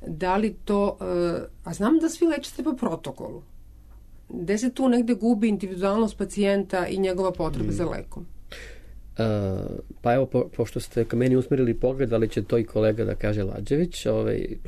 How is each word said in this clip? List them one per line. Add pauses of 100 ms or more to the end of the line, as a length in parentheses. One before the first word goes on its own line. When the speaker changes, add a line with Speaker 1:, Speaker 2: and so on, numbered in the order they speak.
Speaker 1:
da
li (100)
to,
e, (600)
a
znam
da
svi
lečite
po
protokolu. (840)
Gde
se
tu
negde
gubi
individualnost
pacijenta
i
njegova
potreba
Speaker 2:
Mm.
Speaker 1:
za
lekom? (880)
Speaker 3:
E, (800)
pa
evo,
po-,
pošto
ste
ka
meni
usmerili
pogled,
ali
će
to
i
kolega
da
kaže,
Lađević,
ovaj, (220)